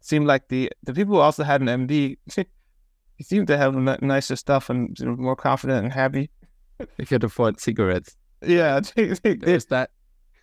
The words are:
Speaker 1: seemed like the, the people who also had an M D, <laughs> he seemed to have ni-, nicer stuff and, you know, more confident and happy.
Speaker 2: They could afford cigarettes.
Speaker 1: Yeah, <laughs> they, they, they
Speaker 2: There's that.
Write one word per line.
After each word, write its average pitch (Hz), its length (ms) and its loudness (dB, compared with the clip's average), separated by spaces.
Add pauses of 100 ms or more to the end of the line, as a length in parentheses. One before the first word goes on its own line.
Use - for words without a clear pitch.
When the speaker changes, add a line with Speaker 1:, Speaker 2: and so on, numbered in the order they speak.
Speaker 1:
seemed 151 260 0
like 139 220 2
the, 127 240 -2 (100)
the 131 120 -8
people 202 220 0
who 165 40 6
also 147 240 2
had 143 160 2
an 131 80 0
M 123 180 -2
D, 143 400 -2
<laughs> - 80 -18
he - 880 -12
seemed 202 240 0
to 143 100 4
have 135 160 2
ni-, 131 260 0
nicer 135 360 0
stuff 139 340 -2
and, 123 280 -4
you 123 80 -6
know, 120 100 -2
more 127 200 -2
confident 131 480 -2
and 127 80 -4
happy. 135 380 -2 (680)
Speaker 2:
They 120 80 -8
could 123 200 0
afford 110 360 0
cigarettes. 95 560 -2 (240)
Speaker 1:
Yeah, 165 400 2
<laughs> - 160 -8
they, 220 120 2
they, 196 140 -2
they 202 120 2
Speaker 2:
There's 165 320 0
that. 127 240 -2 (520)